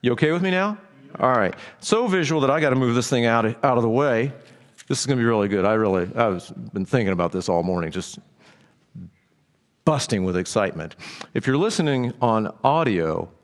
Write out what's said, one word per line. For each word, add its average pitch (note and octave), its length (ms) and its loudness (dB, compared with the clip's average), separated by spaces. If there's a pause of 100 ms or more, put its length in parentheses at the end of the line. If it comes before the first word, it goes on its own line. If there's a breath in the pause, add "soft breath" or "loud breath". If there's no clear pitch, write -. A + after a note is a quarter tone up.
You B2 100 2
okay D3+ 200 2
with F3 120 0
me F#3+ 80 2
now? G3+ 260 0 (420)
All B2+ 120 4
right. G#2 240 2 (240 loud breath)
So A3+ 260 0
visual E3 360 0
that C3+ 100 2
I D3+ 80 2
gotta C#3+ 160 2
move B2+ 180 2
this B2 160 0
thing A#2+ 160 2
out, A#2 200 4
out A#2+ 320 2
of A#2+ 40 2
the A#2 80 2
way. B2+ 420 2 (560 loud breath)
This C3 120 -4
is - 80 -6
gonna C3 140 2
be A#2 40 2
really A2 220 2
good. F#2+ 180 0
I G#2+ 80 4
really, F#2+ 420 2
I A#2 120 2
was F2+ 240 -4
been F#2+ 340 -8
thinking G2+ 280 0
about F2 180 0
this F2+ 180 -4
all E2+ 140 2
morning, F2 260 -2
just F2+ 300 -10 (1700 soft breath)
busting B2 380 0
with F#2 140 -2
excitement. F2+ 580 -4 (380 loud breath)
If A#2 140 -4
you're C3+ 100 0
listening D3 640 0
on A2 320 0 (100)
audio F#2 680 0 (140)